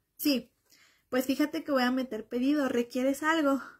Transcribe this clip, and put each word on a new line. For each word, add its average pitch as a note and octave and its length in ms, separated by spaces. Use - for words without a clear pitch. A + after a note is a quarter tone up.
Sí, C4 320
pues B3+ 160
fíjate D4 400
que D4+ 80
voy B3+ 100
a B3 80
meter B3+ 380
pedido, C4+ 400
¿requieres B3 540
algo? D4+ 400